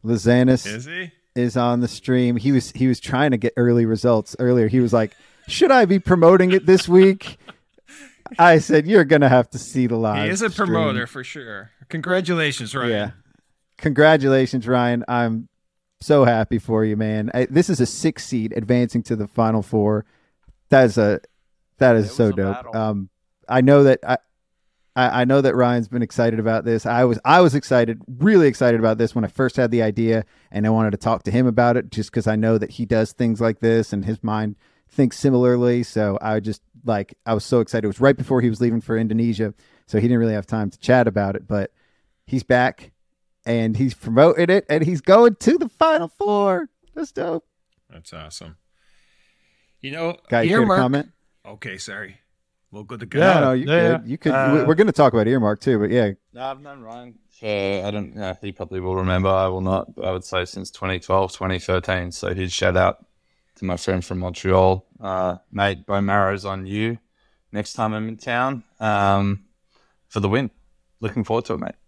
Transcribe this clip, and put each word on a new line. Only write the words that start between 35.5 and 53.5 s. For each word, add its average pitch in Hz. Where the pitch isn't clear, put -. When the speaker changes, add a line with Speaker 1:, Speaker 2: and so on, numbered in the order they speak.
Speaker 1:
So 104
I 110
just, 104
like, 107
I 113
was 107
so 123
excited. 110
It -
was 98
right 135
before 127
he 120
was 110
leaving 117
for 113
Indonesia, 110
so 107
he 104
didn't 120
really 113
have 101
time 110
to -
chat 127
about 98
it, -
but 101
he's 127
back -
and 113
he's 123
promoting 156
it 190
and 156
he's 170
going 220
to 302
the 277
Final 320
Four. 392
That's 311
dope. -
Speaker 2:
That's -
awesome. 80
You 135
know, 165
Speaker 1:
Guy, 117
you 165
care 208
to 233
Speaker 2:
Earmark 196
Speaker 1:
comment? 135
Speaker 2:
Okay, 104
sorry. 98
We'll 104
go 117
to 113
Speaker 1:
No, 92
Speaker 2:
Guy. 180
Speaker 1:
no, 135